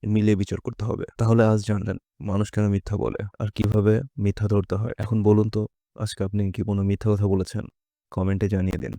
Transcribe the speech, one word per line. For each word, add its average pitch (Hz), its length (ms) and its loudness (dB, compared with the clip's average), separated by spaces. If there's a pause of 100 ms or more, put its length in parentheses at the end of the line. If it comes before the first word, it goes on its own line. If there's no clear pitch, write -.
মিলিয়ে 107 280 4
বিচার 95 240 -4
করতে - 260 -6
হবে। 113 200 -4 (120)
তাহলে 113 260 6
আজ 110 240 2
জানলেন 101 300 -2 (240)
মানুষ 101 300 -2
কেন 104 180 0
মিথ্যা 98 280 -2
বলে 60 280 -4 (140)
আর 107 160 -4
কিভাবে 107 460 2 (160)
মিথ্যা 101 300 -2
ধরতে 101 280 0
হয়। 110 220 -4
এখন 107 260 -2
বলুন 107 260 4
তো, 107 180 -4 (320)
আজকে 107 240 -6
আপনি 98 280 -2
কি - 100 -6
কোনো 101 220 0
মিথ্যা 98 280 0
কথা 101 160 2
বলেছেন? 95 380 -2 (460)
কমেন্টে 95 380 0
জানিয়ে 92 280 0
দিন। 55 220 -8